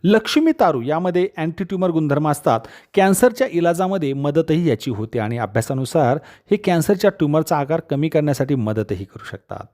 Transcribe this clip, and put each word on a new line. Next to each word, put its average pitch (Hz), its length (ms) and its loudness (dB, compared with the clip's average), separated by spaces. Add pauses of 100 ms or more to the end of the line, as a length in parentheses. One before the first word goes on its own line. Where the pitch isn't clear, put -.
लक्ष्मी 302 560 2
तारू 160 200 2
यामध्ये 175 560 0
अँटीट्यूमर 180 540 -4
गुणधर्म 151 380 0
असतात. 131 320 0 (340)
कॅन्सरच्या 202 560 4
इलाजामध्ये 170 640 0
मदतही 156 560 0
याची 123 220 -2
होते 110 280 -6
आणि 113 200 -4
अभ्यासानुसार 127 800 0 (320)
हे 208 60 4
कॅन्सरच्या 190 540 2
ट्यूमरचा 156 480 0
आकार 151 220 -2
कमी 147 280 -4
करण्यासाठी 147 460 0
मदतही 107 500 -4
करू - 200 -20
शकतात. 98 500 -14